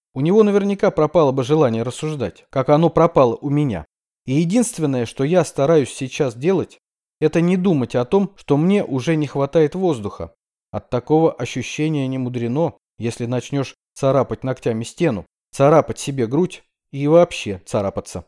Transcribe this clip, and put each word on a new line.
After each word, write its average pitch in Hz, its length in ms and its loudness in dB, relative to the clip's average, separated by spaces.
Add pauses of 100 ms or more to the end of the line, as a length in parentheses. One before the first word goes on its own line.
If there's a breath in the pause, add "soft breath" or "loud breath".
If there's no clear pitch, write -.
(140)
у 131 60 -8
него 190 240 4
наверняка 202 480 0
пропало 151 400 2
бы 135 120 -2
желание 120 400 2
рассуждать, 135 680 -8
как 131 200 -4
оно 156 200 4
пропало 156 460 4
у - 140 -8
меня. 139 360 -2 (400)
И 131 80 -4
единственное, 160 720 0
что - 180 -6
я 160 220 2
стараюсь 143 480 0
сейчас 131 420 -4
делать, 143 440 -2 (420)
это 156 180 0
не 175 160 2
думать 170 400 0
о 123 80 0
том, 190 320 0
что - 220 0
мне 190 260 2
уже 135 320 -2
не 151 100 0
хватает 143 480 0
воздуха. 151 600 -4 (380)
От - 180 -10
такого 156 420 2
ощущения 139 760 -4
не 131 100 -4
мудрено, 123 560 -4 (240)
если 117 280 -6
начнешь 127 480 -4 (200)
царапать 135 500 0
ногтями 123 400 -4
стену, 120 420 -4 (260)
царапать 143 460 4
себе 131 300 -4
грудь 156 360 -2 (280)
и 139 160 -4
вообще 156 580 2
царапаться. 98 640 -6